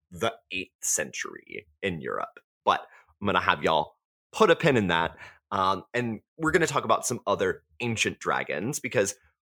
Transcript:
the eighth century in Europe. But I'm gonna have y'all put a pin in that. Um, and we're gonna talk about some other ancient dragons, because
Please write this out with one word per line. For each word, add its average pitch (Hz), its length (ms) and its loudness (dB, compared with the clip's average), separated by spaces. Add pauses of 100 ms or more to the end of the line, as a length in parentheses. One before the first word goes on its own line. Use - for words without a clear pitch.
(100)
the 90 220 -4 (200)
eighth - 320 -12
century - 800 -6 (160)
in 90 180 -4
Europe. 50 380 -8 (260)
But 98 160 2 (400)
I'm 101 60 -4
gonna 92 140 4
have 90 220 2
y'all 78 340 0 (360)
put 214 180 4
a 160 60 6
pin 147 200 2
in 104 120 2
that. 82 280 0 (340)
Um, 95 420 0
and 117 280 -4 (180)
we're 156 140 0
gonna 165 140 4
talk 139 180 0
about 110 220 2
some 120 200 -2
other 95 360 0 (180)
ancient 113 400 -2
dragons, 73 580 -2
because 113 380 0 (380)